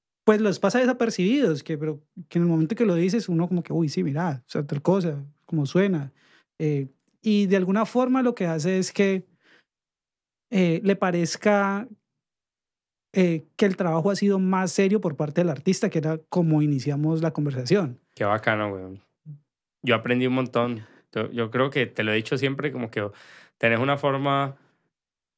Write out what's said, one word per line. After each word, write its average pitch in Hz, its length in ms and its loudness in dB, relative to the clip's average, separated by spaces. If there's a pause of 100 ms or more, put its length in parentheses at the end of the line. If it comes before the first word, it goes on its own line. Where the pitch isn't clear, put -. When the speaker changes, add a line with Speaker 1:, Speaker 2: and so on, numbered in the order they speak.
(240)
Speaker 1:
pues 214 180 6
los 202 160 2
pasa 196 200 2
desapercibidos, 233 840 0
que, 160 160 -6
pero 151 240 -6 (260)
que - 100 -2
en 170 60 4
el 175 60 4
momento 160 260 2
que 240 80 2
lo 190 100 2
dices, 180 360 0
uno 170 180 0
como 175 140 -2
que, - 100 -8
"Uy, 165 160 0
sí, 180 160 -4
mira, 151 420 -4
o - 40 -20
sea, 147 160 -4
tal 147 160 -6
cosa, 170 420 0 (220)
como 151 180 -2
suena". 170 480 0 (460)
Eh, 143 300 -2 (340)
y 208 240 4
de 190 100 2
alguna 190 300 2
forma 254 360 2
lo 240 120 0
que 185 120 -2
hace 165 320 0
es 185 140 -2
que, 196 340 0 (1200)
eh, 180 340 2
le 196 120 2
parezca, 196 920 0 (1300)
eh, 175 320 2 (100)
que - 80 2
el 190 120 2
trabajo 165 340 0
ha 196 60 0
sido 202 220 2
más 185 320 0
serio 196 300 2
por 160 160 -4
parte 151 240 -2
del 180 80 2
artista, 185 400 0
que 170 100 -2
era 160 300 -4
como 160 340 2
iniciamos 147 600 0
la 165 100 0
conversación. 139 680 -2 (160)
Speaker 2:
Qué - 100 -4
bacano, 107 440 0
weón. 95 340 -12 (800)
Yo 120 120 2
aprendí 123 320 0
un 127 80 0
montón. 120 500 -2 (260)
Yo, - 220 -6
yo 113 180 -4
creo 127 200 0
que 135 160 -2
te - 180 -4
lo 107 80 0
he 107 40 2
dicho 113 200 -2
siempre, 139 340 -2
como 123 200 -8
que 104 200 -4 (460)
tenés 117 240 2
una 139 160 0
forma 139 600 0 (800)